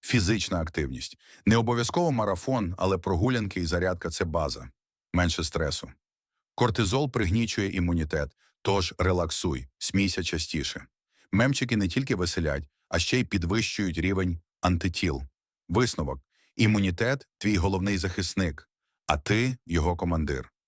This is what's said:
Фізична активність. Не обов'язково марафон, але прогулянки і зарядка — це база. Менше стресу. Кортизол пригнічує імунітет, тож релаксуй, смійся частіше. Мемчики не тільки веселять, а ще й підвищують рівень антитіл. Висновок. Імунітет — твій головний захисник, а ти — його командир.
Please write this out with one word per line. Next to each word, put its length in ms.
Фізична 600
активність. 560
Не 120
обов'язково 540
марафон, 640
але 200
прогулянки 640
і 60
зарядка — 440
це 160
база. 440
Менше 300
стресу. 480
Кортизол 560
пригнічує 600
імунітет, 580
тож 360
релаксуй, 720
смійся 460
частіше. 600
Мемчики 460
не 100
тільки 280
веселять, 480
а 100
ще 200
й 40
підвищують 720
рівень 420
антитіл. 640
Висновок. 520
Імунітет — 680
твій 200
головний 400
захисник, 720
а 100
ти — 480
його 300
командир. 580